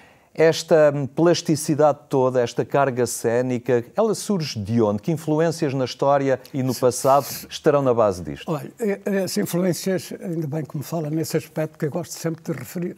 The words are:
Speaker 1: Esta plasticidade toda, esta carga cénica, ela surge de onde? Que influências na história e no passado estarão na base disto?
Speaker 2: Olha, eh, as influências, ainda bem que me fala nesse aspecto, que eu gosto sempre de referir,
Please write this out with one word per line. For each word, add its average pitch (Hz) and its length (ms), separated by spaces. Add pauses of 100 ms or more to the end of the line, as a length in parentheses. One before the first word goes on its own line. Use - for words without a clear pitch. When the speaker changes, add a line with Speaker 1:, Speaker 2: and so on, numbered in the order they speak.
(380)
Speaker 1:
Esta 156 540 (220)
plasticidade 151 840 (120)
toda, 127 320
esta 120 200
carga 127 440
cénica, 120 760 (140)
ela 214 180
surge 160 440
de 110 240
onde? 104 180
Que - 100
influências 156 640
na 135 140
história 139 520 (140)
e 135 100
no 127 120
passado 131 520 (220)
estarão 143 320
na 131 140
base 104 280
disto? 76 300
Speaker 2:
Olha, 139 260
eh, 196 460
as 180 140
influências, 180 840
ainda 165 260
bem 151 160
que - 140
me 143 60
fala 160 260
nesse 160 300
aspecto, - 400
que 165 80
eu 143 40
gosto 170 220
sempre 160 320
de 170 80
referir, 170 460